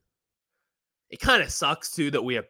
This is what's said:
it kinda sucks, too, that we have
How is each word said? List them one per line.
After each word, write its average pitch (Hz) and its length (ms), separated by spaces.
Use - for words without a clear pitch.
it - 100
kinda 233 280
sucks, - 420
too, 147 200
that 135 120
we 123 120
have 110 160